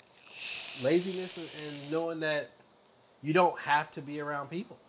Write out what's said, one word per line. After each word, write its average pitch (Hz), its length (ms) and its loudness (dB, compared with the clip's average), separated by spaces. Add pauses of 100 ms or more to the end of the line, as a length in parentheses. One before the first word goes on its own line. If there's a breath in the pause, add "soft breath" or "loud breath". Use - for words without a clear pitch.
(840)
Laziness 180 540 2
and, 165 120 -8 (200)
and 143 240 -8
knowing 165 260 0
that 156 320 0 (720)
you 151 100 0
don't 175 280 6
have 151 320 4
to 156 100 -10
be 147 180 -8
around 143 300 -4
people. 170 260 -8 (120)